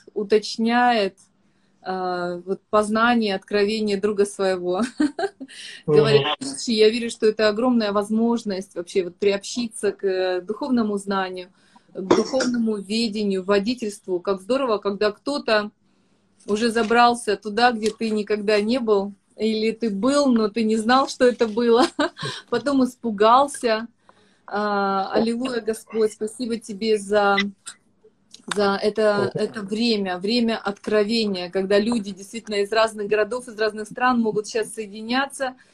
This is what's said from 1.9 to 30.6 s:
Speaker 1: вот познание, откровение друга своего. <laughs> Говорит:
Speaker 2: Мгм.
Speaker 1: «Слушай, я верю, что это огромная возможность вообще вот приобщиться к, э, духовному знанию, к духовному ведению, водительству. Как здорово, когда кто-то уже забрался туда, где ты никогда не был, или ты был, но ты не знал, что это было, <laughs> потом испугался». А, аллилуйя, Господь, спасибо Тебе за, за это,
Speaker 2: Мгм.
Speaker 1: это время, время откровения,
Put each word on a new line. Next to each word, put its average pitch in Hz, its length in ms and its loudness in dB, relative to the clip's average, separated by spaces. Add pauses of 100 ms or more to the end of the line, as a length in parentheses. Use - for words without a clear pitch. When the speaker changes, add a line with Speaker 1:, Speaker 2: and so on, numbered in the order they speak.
Speaker 1:
вот 196 240 -6
познание, 214 680 2
откровение 208 640 0
друга 202 280 0
своего. 185 560 -2 (180)
<laughs> - 880 -6
Говорит: 143 340 6
Speaker 2:
Мгм. 147 140 -4 (200)
Speaker 1:
«Слушай, 233 200 -4
я 214 140 6
верю, 233 200 -2
что - 160 -2
это 214 240 2
огромная 226 420 2
возможность 208 840 -2
вообще 175 300 -2
вот 175 100 -10
приобщиться 202 760 -2
к, 196 140 -10
э, 185 360 0
духовному 214 580 -2
знанию, 185 500 -4 (460)
к - 60 -8
духовному 226 760 0
ведению, 202 680 -2
водительству. 202 760 -2
Как 190 220 -4
здорово, 240 360 0
когда 202 340 -2
кто-то 214 600 -2 (720)
уже 214 240 0
забрался 233 680 2
туда, 226 340 2
где 220 180 -2
ты 220 220 -2
никогда 208 500 0
не 226 180 0
был, 202 340 0 (220)
или 220 360 0
ты 220 180 -4
был, 262 380 2
но 220 220 4
ты 226 140 -2
не 220 140 2
знал, 254 320 2
что - 160 2
это 247 220 2
было, 233 400 4 (100)
<laughs> - 520 -6
потом 254 360 0
испугался». 233 1000 2 (580)
А, 202 680 -2
аллилуйя, 233 480 -2
Господь, 220 520 -2
спасибо 226 440 -6
Тебе 214 400 -2
за, 202 400 2 (1160)
за 196 280 2
это, 208 520 0
Speaker 2:
Мгм. - 100 -2
Speaker 1:
это 214 180 -6
время, 202 560 -2
время 226 400 0
откровения, 208 920 -2